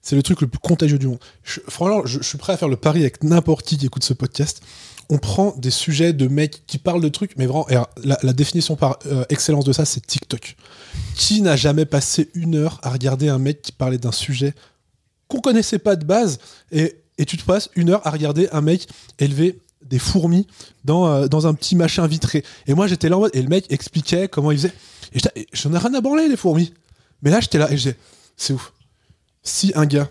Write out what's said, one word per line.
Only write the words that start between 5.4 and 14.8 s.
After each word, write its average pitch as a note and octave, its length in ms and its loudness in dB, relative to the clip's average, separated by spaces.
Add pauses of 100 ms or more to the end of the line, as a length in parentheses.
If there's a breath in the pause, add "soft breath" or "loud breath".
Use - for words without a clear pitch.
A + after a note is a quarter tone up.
des B2+ 140 -2
sujets D#3+ 400 0
de C3+ 160 2
mecs D3 400 -2
qui C#3+ 100 -8
parlent F3 240 -2
de D#3 60 0
trucs, F#3+ 280 -6
mais C3 100 0
vraiment, D3 220 -2
et C3 60 2 (300)
la, C#3 180 2
la B2+ 100 2
définition D3 440 0
par, C#3 200 0 (100)
euh, C3+ 220 -2
excellence C#3+ 360 0
de C3+ 80 2
ça, D#3 120 2
c'est - 220 -4
TikTok. - 480 -8 (640 loud breath)
Qui G#3+ 260 2
n'a E3 140 4
jamais D3+ 280 2
passé D3 500 0
une E3 200 -2
heure D#3 300 -2
à B2+ 60 -4
regarder C3 380 -2
un C3+ 120 0
mec C#3+ 200 -2
qui - 120 -14
parlait B2+ 260 -2
d'un A#2+ 140 -4
sujet C#3 420 -4 (720 soft breath)